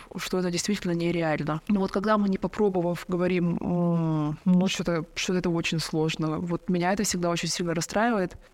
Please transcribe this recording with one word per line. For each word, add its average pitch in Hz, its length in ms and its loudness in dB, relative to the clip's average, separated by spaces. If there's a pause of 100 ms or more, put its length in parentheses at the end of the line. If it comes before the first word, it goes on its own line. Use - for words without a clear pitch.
(160)
что 185 240 -4
это 180 100 0
действительно 175 440 -2
нереально. 160 720 0
Но 202 140 2
вот 190 100 0
когда 214 260 2
мы, 202 100 2
не 190 120 0
попробовав, 180 680 0
говорим, 175 540 2
«М, 165 840 0
ну, 180 220 6
что-то, 170 460 -2
что-то - 260 -2
это 175 120 0
очень 165 280 0
сложно», 156 600 -2
вот 170 300 -4
меня 180 220 2
это 208 120 0
всегда 175 260 0
очень 170 200 -2
сильно 170 260 -2
расстраивает. 202 600 0 (180)